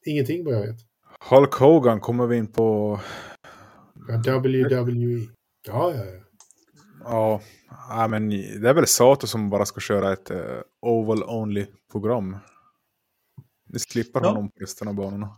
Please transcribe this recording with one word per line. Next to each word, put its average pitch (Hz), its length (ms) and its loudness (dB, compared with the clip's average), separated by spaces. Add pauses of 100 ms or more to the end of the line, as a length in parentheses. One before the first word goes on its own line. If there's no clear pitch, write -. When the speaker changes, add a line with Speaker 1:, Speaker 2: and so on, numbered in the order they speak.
Speaker 1:
Ingenting 151 400 -4
vad 139 80 -2
jag 107 140 0
vet. 113 100 -12 (520)
Speaker 2:
Hulk 135 240 8
Hogan 127 460 6
kommer 120 280 -2
vi 120 100 0
in 110 140 -4
på. 107 480 0 (1080)
Speaker 1:
Ja, 113 100 -2
W 131 520 2
W 120 540 0
E. 110 40 -12 (400)
Ja, 147 280 0
ja, 117 100 -6
ja. 92 160 -16 (800)
Speaker 2:
Ja, 110 380 0 (480)
ja, 113 180 0
men 107 220 -2
det 104 400 -2
är 139 40 0
väl 151 140 2
Sato 131 400 4
som 107 220 -4
bara 101 160 0
ska - 140 -12
köra 98 340 0
ett, - 160 -10
eh, 85 300 -8 (220)
Oval 110 420 0
Only-program. 104 1120 -6 (1300)
Vi 117 100 -10
slipper - 420 -4
Speaker 3:
Ja. 117 60 2
Speaker 2:
honom 104 240 -2
på - 120 -20
resten - 240 -12
av 104 60 -6
banorna. 101 440 -6